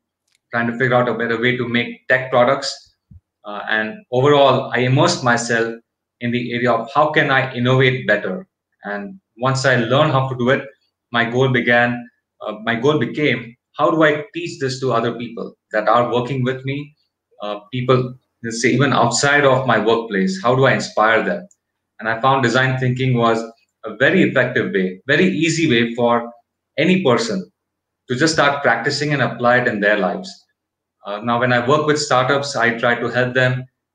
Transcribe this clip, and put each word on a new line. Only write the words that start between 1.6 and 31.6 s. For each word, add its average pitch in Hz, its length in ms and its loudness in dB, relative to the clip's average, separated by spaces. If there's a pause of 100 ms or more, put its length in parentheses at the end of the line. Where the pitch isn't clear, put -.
make 120 400 -6
tech 127 220 0
products. - 640 0 (480)
Uh, 104 260 -12
and 107 420 -4
overall, 131 600 4
I 120 80 -2
immersed 131 440 2
myself 117 500 0 (460)
in 120 100 -4
the 120 240 -4
area 120 180 0
of 113 220 -2
how 151 160 4
can 147 220 2
I 131 240 0
innovate 127 500 2
better. 98 400 -2 (380)
And 101 360 -10 (180)
once 131 280 0
I 127 120 2
learned 131 340 2
how 131 160 0
to 127 100 -8
do 123 120 0
it, - 180 0 (440)
my 120 140 0
goal 123 240 2
began, 120 580 2 (340)
uh, 107 120 -8 (100)
my 117 120 -2
goal 139 240 2
became, - 560 -2 (200)
how 151 140 0
do 160 140 2
I 147 220 2 (100)
teach 170 240 -10
this 131 220 -4
to 127 120 0
other 117 220 -2
people 117 400 -12 (160)
that 107 160 -2
are 117 260 2
working 123 300 -2
with 131 220 -4
me, 143 300 -8 (460)
uh, 104 200 -8 (120)
people, 127 400 0 (300)
let's 113 180 -6
say, 127 80 2
even 127 240 2
outside 143 500 2
of 131 220 4
my 113 140 2
workplace? 101 640 0
How 123 120 2
do 131 100 4
I 120 80 4
inspire 107 500 0
them? 92 240 -6 (520)
And 110 100 -6
I 113 120 -4
found 135 220 2
design 131 360 0
thinking 127 360 0
was 113 280 2 (420)
a 107 100 -12
very 156 280 2
effective 120 500 0
way, 92 320 -2
very 147 200 2
easy 156 440 0
way 117 260 2
for 120 360 0 (460)
any 175 260 2
person 113 480 0 (580)
to 123 60 -4
just 156 180 0
start 143 300 0
practicing 131 500 -2
and 135 80 -2
apply 120 360 2
it 123 100 0
in 110 120 -2
their 104 180 2
lives. 92 320 -4 (760)
Uh, 101 140 -8
now, 120 200 -2
when 123 120 0
I 120 160 0